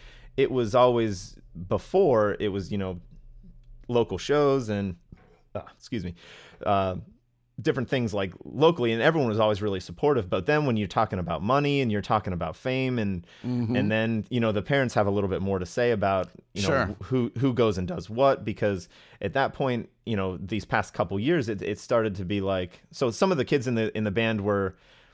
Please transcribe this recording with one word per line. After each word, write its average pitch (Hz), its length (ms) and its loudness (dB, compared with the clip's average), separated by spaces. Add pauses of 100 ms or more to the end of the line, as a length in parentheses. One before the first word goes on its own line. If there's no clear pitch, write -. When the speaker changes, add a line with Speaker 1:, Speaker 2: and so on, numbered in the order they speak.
(380)
Speaker 1:
it 131 140 2
was 123 240 0
always, 117 600 4 (320)
before, 113 720 2
it 104 100 0
was, 95 220 -4
you 104 60 -2
know, 92 220 -4 (880)
local 113 320 0
shows 139 500 2
and, 98 260 -2 (600)
uh, 101 60 -6 (140)
excuse 101 300 -8
me, 87 80 -8 (500)
uh, 95 320 2 (640)
different 135 300 -2
things, 117 240 0
like, 98 200 -2 (100)
locally, 123 500 2
and 113 80 -2
everyone 147 280 4
was 107 100 0
always 107 240 2
really 98 160 -2
supportive. 104 500 0
But 95 160 -2
then 151 220 2
when 113 100 2
you're 101 100 -2
talking 107 300 0
about 85 240 -4
money 139 400 2
and 117 100 0
you're 104 120 -2
talking 104 300 0
about 82 220 -6
fame 131 440 -2
and, 98 260 -2 (180)
Speaker 2:
Mm-hmm. 120 320 -2
Speaker 1:
and 104 160 0
then, 110 380 0
you 123 100 0
know, 113 120 4
the 101 100 0
parents 135 320 0
have 107 140 2
a - 20 2
little 101 200 0
bit 87 120 -2
more 98 160 0
to 90 80 -4
say 120 240 0
about, 98 400 0 (240)
you 104 80 -4
know, 190 60 0
Speaker 2:
Sure. 123 280 0 (100)
Speaker 1:
who, 127 340 0
who 131 140 2
goes 110 260 2
and 92 80 -2
does - 200 -8
what, 117 380 2
because 101 440 -2 (340)
at 101 100 -4
that 135 200 0
point, 123 360 -2 (160)
you 113 100 -2
know, 95 220 -2
these 98 280 -6
past - 280 -2
couple 101 260 -2
years, 131 300 0
it, 98 140 -4
it 104 160 -4
started 110 340 0
to 95 120 -6
be 101 160 -2
like, 95 500 -4
so 123 180 -2
some 190 220 0
of 156 80 2
the 117 60 0
kids 131 200 0
in 127 80 -2
the, 110 240 0
in 110 60 -2
the 104 80 0
band 113 300 0
were, 98 340 -2 (380)